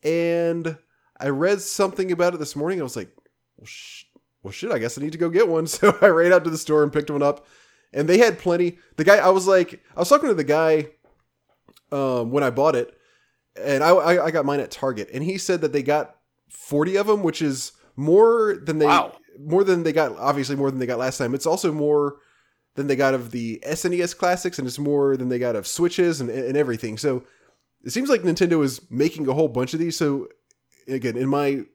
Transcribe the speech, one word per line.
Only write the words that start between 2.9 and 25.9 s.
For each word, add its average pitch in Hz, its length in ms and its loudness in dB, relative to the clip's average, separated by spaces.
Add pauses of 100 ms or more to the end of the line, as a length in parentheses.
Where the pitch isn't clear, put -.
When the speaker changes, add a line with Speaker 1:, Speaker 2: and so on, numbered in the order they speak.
Speaker 1:
like, 98 180 -12 (420)
"Well, 110 100 -20
sh-, - 380 -20 (380)
well, 98 100 -14
shit, 226 200 -8
I 147 60 -2
guess 117 180 -6
I 139 60 -8
need 151 100 -6
to 165 60 -14
go 170 100 0
get 190 200 2
one." 160 180 0
<laughs> - 0 -
So 185 340 2
I 202 80 6
ran 175 240 4
out 175 120 6
to 165 60 -2
the 160 80 -6
store 151 240 2
and 143 100 0
picked 147 180 -4
one 143 120 -2
up, 143 240 -2 (460)
and 147 160 -2
they 180 100 4
had 226 200 4
plenty. 175 400 -2 (180)
The 156 80 -2
guy, 196 120 8
I 190 120 4
was 185 180 4
like, 185 360 2 (120)
I - 60 -12
was 175 80 -2
talking 285 200 4
to 220 60 2
the 160 100 -2
guy, 156 440 2 (1040)
um, 127 380 -2
when 143 120 0
I 131 80 2
bought 135 260 2
it, 117 200 -4 (680)
and 135 220 0
I, 165 60 6
I, 175 360 4
I 165 40 0
got 160 160 0
mine 143 140 -2
at 123 100 -6
Target, 117 420 -6
and 135 120 -6
he 190 140 -6
said 180 240 -2
that 147 100 -2
they 143 100 -2
got 143 340 -2 (320)
forty 156 480 -2
of 202 120 0
'em, 214 140 2
which 165 200 -2
is 135 300 -4 (240)
more 214 680 4
than 156 160 -4
they, 151 80 4
Speaker 2:
Wow. 156 300 2 (220)
Speaker 1:
more 156 260 2
than 185 180 2
they 160 100 0
got, 147 240 0
obviously 139 400 -2
more 139 140 0
than 131 80 -6
they 127 80 -4
got 120 120 -2
last 127 200 -4
time. 123 160 -2
It's 139 120 -4
also 165 260 0
more 147 440 0 (600)
than 139 100 -6
they 139 100 0
got 135 160 2
of 120 200 -4
the 117 300 -8
S 156 220 -8
N 175 80 -2
E 175 80 -2
S 170 140 -4
classics, 180 440 -2
and 135 80 -6
it's 123 120 -10
more 143 400 0
than 127 100 -4
they 127 100 -2
got 120 180 -2
of 101 100 -8
Switches 170 560 -2